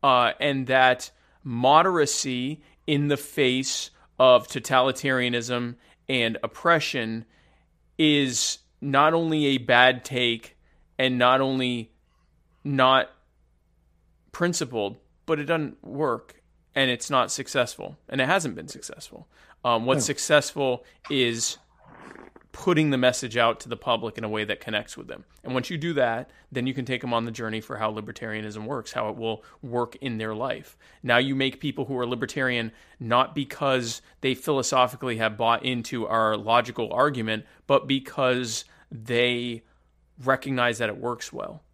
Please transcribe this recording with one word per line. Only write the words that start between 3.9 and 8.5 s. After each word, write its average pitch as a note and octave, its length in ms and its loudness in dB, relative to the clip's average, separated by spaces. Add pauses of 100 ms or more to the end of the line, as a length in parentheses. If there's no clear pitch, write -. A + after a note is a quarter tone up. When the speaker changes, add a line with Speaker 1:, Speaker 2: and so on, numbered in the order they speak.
Speaker 1:
of B2+ 260 8
totalitarianism B2 1300 0 (340)
and A#2 360 0
oppression A#2 800 0 (760)
is C#3+ 600 2 (220)